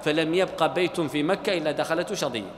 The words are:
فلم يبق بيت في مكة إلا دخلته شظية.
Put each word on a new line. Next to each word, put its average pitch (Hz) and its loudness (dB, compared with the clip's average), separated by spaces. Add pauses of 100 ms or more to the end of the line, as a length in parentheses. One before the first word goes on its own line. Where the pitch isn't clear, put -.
فلم 156 2
يبق 180 2
بيت 170 0
في 147 0
مكة 190 0
إلا 151 0
دخلته 160 -2
شظية. 117 -4